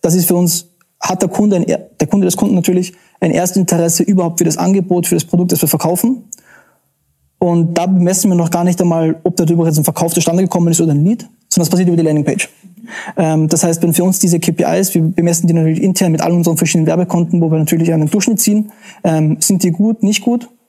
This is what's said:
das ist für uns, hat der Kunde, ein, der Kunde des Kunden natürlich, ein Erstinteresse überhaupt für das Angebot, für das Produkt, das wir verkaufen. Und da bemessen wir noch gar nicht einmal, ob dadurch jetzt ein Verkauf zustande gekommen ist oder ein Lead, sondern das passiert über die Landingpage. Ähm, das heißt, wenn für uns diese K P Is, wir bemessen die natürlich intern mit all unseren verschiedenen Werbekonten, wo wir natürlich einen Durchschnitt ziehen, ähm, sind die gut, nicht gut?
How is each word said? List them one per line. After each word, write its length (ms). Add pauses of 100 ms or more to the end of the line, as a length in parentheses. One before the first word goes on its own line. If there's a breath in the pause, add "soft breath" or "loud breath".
das 120
ist 120
für 100
uns, 320 (320)
hat 220
der 80
Kunde, 260
ein, 100
der 420
Kunde 180
des 100
Kunden 200
natürlich, 380 (280 soft breath)
ein 100
Erstinteresse 720
überhaupt 360
für 40
das 140
Angebot, 500
für 80
das 80
Produkt, 300
das 80
wir 80
verkaufen. 560 (1120 loud breath)
Und 380
da 80
bemessen 440
wir 60
noch 160
gar 140
nicht 160
einmal, 420
ob 140
dadurch 300
jetzt 100
ein 80
Verkauf 280
zustande 300
gekommen 260
ist 120
oder 100
ein 140
Lead, 160 (280)
sondern 160
das 40
passiert 180
über 100
die 60
Landingpage. 460 (680 loud breath)
Ähm, 320
das 160
heißt, 200
wenn 100
für 100
uns 160
diese 200
K 120
P 120 (160)
Is, 140
wir 80
bemessen 460
die 60
natürlich 280
intern 300
mit 100
all 120
unseren 240
verschiedenen 300
Werbekonten, 520
wo 100
wir 100
natürlich 340
einen 160
Durchschnitt 320
ziehen, 300 (320 loud breath)
ähm, 360
sind 240
die 80
gut, 320
nicht 200
gut? 260 (200)